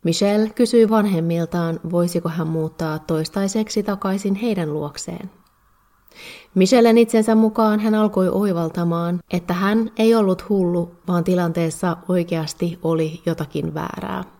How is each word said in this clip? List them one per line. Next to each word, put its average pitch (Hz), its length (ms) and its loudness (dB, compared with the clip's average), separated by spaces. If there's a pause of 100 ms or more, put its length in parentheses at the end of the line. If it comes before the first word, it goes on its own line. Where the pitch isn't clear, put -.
Michelle 202 460 0
kysyi 226 400 4
vanhemmiltaan, 170 880 0 (100)
voisiko 175 380 0
hän 160 180 -4
muuttaa 160 520 -4
toistaiseksi 196 840 -2
takaisin 196 520 -2
heidän 196 400 -4
luokseen. 156 560 -10 (1200)
Michellen 226 440 6
itsensä 220 360 4
mukaan 220 460 2
hän 214 140 0
alkoi 208 340 2
oivaltamaan, 170 920 -2 (140)
että 175 220 -4
hän 208 420 0
ei 226 180 4
ollut 196 340 0
hullu, 175 460 0 (140)
vaan 175 160 0
tilanteessa 170 720 0 (120)
oikeasti 170 760 -2
oli 160 440 -2
jotakin 160 480 -6
väärää. 185 500 -8 (160)